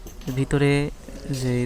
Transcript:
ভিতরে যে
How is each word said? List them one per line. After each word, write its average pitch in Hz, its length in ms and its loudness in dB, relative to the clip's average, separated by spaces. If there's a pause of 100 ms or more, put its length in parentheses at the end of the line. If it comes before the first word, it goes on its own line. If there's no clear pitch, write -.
(360)
ভিতরে 139 360 4 (600)
যে 127 220 0 (120)